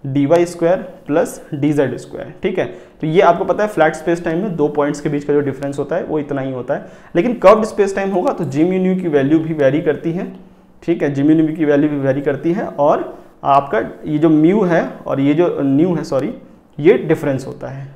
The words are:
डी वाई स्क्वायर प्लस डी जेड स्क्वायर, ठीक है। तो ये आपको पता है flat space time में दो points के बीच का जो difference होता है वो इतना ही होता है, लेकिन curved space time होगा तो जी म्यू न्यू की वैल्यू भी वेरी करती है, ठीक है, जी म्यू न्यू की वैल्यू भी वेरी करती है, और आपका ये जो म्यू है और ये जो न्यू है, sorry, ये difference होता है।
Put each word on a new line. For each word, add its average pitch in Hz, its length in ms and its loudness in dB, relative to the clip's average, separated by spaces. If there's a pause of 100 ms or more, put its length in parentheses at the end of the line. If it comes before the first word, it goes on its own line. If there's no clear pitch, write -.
डी 139 200 2
वाई 170 200 4
स्क्वायर 175 300 0 (300)
प्लस - 340 -2 (140)
डी 143 180 0
जेड 143 240 0
स्क्वायर, - 360 -14 (100)
ठीक 180 160 -2
है। 147 60 -2 (360)
तो 156 60 -4
ये 160 140 4
आपको 175 240 4
पता 180 200 0
है 214 60 -2
flat 160 240 2
space 170 300 -2
time 165 140 -2
में 190 180 -4
दो 147 120 0
points 147 320 -2
के 160 80 -6
बीच 147 160 -4
का 147 80 -2
जो 147 80 4
difference 139 380 -6
होता 147 180 -4
है 220 80 -4
वो 156 140 -4
इतना 143 220 -4
ही 135 120 -6
होता 127 220 -6
है, 202 120 -8 (300)
लेकिन 220 220 0
curved 214 260 6
space - 320 -2
time 196 160 -2
होगा 226 200 0
तो 185 120 -6
जी 139 200 0
म्यू 185 180 0
न्यू 185 140 2
की 180 120 -4
वैल्यू 147 300 2
भी 160 160 -2
वेरी 147 280 2
करती 156 300 -2
है, 190 140 -6 (560)
ठीक 170 200 -2
है, 143 120 0
जी 139 80 0
म्यू 156 140 6
न्यू 156 200 2
की 160 80 0
वैल्यू 147 260 4
भी 147 80 -4
वेरी 135 220 0
करती 143 320 -2
है, 214 140 -2
और 160 520 0 (260)
आपका 143 340 2 (280)
ये 147 120 -2
जो 160 120 4
म्यू 156 320 4
है 175 200 2 (240)
और 135 140 -2
ये 143 140 4
जो 170 260 2
न्यू 143 340 2
है, 151 100 -4
sorry, 185 300 -4 (440)
ये 170 200 4
difference 151 480 -2
होता 127 220 -12
है। 135 280 -14